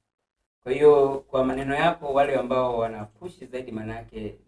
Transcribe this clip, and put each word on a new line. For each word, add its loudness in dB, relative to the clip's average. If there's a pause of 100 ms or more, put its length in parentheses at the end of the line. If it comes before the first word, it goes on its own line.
(640)
Kwa -6
hiyo, 6
kwa 0
maneno -2
yako, 0
wale 2
ambao -2
wanapush -8 (200)
zaidi, -10
maana -10
yake -12 (120)